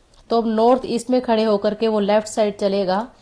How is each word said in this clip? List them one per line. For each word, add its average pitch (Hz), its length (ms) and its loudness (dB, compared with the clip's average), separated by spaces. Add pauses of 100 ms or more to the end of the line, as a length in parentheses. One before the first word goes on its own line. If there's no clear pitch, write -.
(300)
तो 233 80 0
अब 226 80 0
नॉर्थ 233 380 2
ईस्ट 233 260 -4
में 254 100 2
खड़े 226 240 0
होकर 208 300 0
के 220 140 -2
वो 214 120 0
लेफ्ट 208 280 0
साइड 208 300 -2
चलेगा, 196 500 -2 (140)